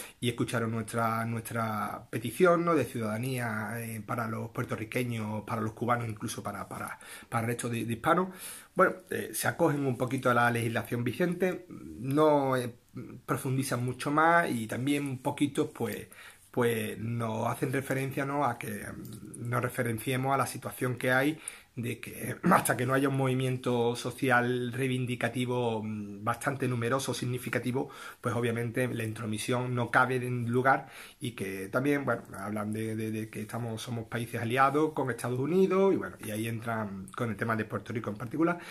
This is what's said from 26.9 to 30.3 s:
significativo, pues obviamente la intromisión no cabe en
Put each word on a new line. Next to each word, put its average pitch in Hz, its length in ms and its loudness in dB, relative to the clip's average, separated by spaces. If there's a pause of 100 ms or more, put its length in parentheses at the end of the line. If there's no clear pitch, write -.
significativo, 123 760 -2 (320)
pues 113 140 -2
obviamente 120 520 0
la 117 160 -4
intromisión 117 680 -2
no 120 160 0
cabe 127 280 4
en 123 340 -2